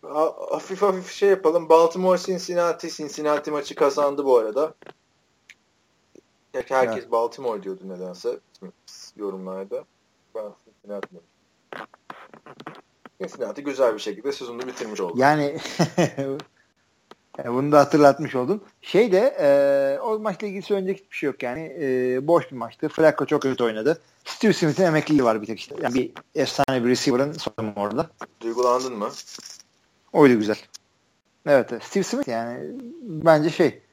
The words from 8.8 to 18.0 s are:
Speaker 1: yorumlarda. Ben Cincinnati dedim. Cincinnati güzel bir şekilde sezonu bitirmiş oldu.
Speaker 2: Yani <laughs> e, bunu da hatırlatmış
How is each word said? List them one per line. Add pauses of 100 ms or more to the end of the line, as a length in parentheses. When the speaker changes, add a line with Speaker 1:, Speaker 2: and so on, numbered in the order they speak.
Speaker 1:
yorumlarda. (500)
Ben (120)
Cincinnati
dedim. (2000)
Cincinnati
güzel
bir
şekilde
sezonu
bitirmiş
oldu.
Speaker 2:
Yani (200)
<laughs> (1400)
e,
bunu
da
hatırlatmış